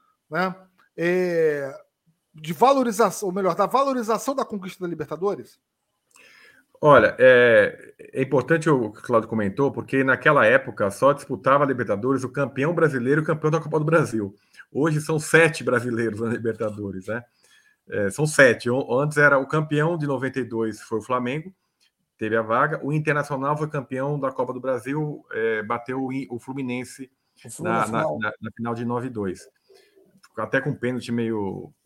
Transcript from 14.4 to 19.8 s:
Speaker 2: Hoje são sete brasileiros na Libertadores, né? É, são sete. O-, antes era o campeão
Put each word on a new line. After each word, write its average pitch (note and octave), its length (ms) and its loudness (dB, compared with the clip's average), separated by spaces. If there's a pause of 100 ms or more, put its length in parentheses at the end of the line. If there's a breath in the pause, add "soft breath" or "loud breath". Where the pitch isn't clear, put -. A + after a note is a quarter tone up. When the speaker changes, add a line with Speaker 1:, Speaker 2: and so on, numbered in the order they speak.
Speaker 2:
Hoje D3+ 300 0
são D#3 160 -2
sete D#3+ 460 2
brasileiros A#2 560 -2
na A2+ 100 -2
Libertadores, G#2 800 -6
né? A2+ 160 -6 (680)
É, G2+ 200 -2
são D3 180 -2
sete. A#2+ 420 4
O-, B2 300 0
antes D3 180 -2
era C#3+ 220 6
o C3+ 80 -2
campeão D3+ 500 0